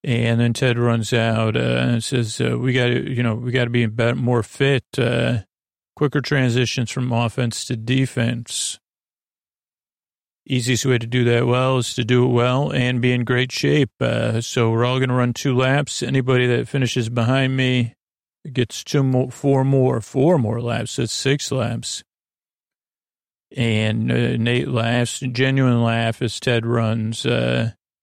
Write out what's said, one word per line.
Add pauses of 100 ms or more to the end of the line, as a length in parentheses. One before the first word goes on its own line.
And
then
Ted
runs
out,
uh,
and
says,
uh,
"We
gotta,
you
know,
we
gotta
be
bet-,
more
fit, (120)
uh, (560)
quicker
transitions
from
offense
to
defense. (1700)
Easiest
way
to
do
that
well
is
to
do
it
well
and
be
in
great
shape. (100)
Uh,
so
we're
all
gonna
run
two
laps.
Anybody
that
finishes
behind
me (580)
gets
two
more,
four
more,
four
more
laps.
That's
six
laps." (1500)
And,
uh,
Nate
laughs,
genuine
laugh
as
Ted
runs,
uh, (320)